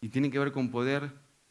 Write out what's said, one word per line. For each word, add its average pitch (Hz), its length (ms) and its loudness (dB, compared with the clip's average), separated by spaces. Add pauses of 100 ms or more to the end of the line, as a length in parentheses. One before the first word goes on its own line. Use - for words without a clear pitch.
Y 117 80 -6
tiene 135 220 2
que 131 80 0
ver 143 140 2
con 131 180 0
poder 139 420 0 (380)